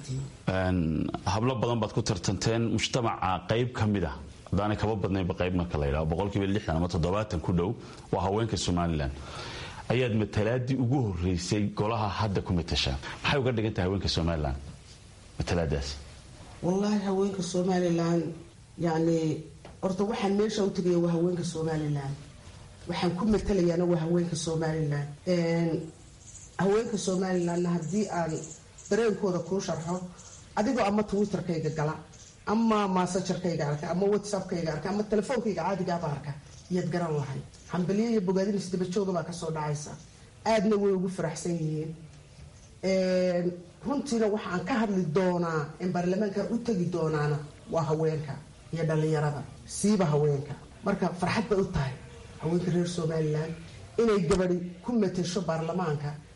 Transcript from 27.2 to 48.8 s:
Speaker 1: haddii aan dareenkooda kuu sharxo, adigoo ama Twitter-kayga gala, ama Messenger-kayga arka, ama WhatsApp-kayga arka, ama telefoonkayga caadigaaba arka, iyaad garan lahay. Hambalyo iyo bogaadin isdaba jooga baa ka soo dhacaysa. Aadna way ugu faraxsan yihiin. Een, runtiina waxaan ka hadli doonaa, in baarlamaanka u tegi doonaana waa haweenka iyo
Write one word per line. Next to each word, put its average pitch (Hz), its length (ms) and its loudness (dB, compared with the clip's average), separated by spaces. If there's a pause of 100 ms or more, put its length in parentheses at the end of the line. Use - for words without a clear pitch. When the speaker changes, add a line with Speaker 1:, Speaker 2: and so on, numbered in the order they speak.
Speaker 1:
haddii 175 400 0
aan 165 220 -2 (580)
dareenkooda 202 500 2
kuu 190 200 -2
sharxo, 170 400 -4 (560)
adigoo 226 300 2
ama 208 180 2
Twitter-kayga 180 720 0
gala, 151 200 0 (500)
ama 214 420 4
Messenger-kayga 180 800 0
arka, 147 220 -4
ama 180 160 2
WhatsApp-kayga 190 680 0
arka, 151 160 -4
ama 208 140 0
telefoonkayga 214 600 0
caadigaaba 175 440 -2
arka, 143 240 -6 (400)
iyaad 175 180 0
garan 170 260 0
lahay. 135 240 -2 (320)
Hambalyo 196 380 0
iyo 220 120 2
bogaadin 190 340 2
isdaba 185 300 -2
jooga 190 260 0
baa 165 120 0
ka 170 100 -8
soo 160 180 -6
dhacaysa. 151 400 -4 (540)
Aadna 214 320 4
way 202 160 4
ugu 190 160 0
faraxsan 170 480 -4
yihiin. 156 340 -2 (920)
Een, 185 680 2 (340)
runtiina 233 420 0
waxaan 196 380 -2
ka 269 160 -2
hadli 190 320 2
doonaa, 175 480 2 (180)
in 180 120 -2
baarlamaanka 190 500 0 (100)
u 233 80 0
tegi 180 320 0
doonaana 151 460 0 (340)
waa 160 120 0
haweenka 156 500 0 (400)
iyo 160 120 -2